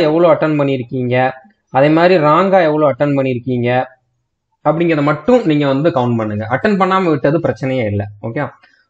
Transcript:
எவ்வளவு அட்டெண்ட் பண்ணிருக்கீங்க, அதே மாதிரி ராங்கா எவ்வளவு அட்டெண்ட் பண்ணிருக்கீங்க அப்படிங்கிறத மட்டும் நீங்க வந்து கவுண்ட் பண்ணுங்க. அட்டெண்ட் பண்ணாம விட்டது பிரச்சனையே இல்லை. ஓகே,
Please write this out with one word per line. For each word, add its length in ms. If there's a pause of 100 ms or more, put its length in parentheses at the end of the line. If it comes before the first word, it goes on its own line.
எவ்வளவு 320
அட்டெண்ட் 280
பண்ணிருக்கீங்க, 560 (580)
அதே 160
மாதிரி 320
ராங்கா 420
எவ்வளவு 260
அட்டெண்ட் 280
பண்ணிருக்கீங்க 520 (960)
அப்படிங்கிறத 380
மட்டும் 420
நீங்க 220
வந்து 220
கவுண்ட் 280
பண்ணுங்க. 340
அட்டெண்ட் 280
பண்ணாம 300
விட்டது 300
பிரச்சனையே 460
இல்லை. 200 (160)
ஓகே, 220 (460)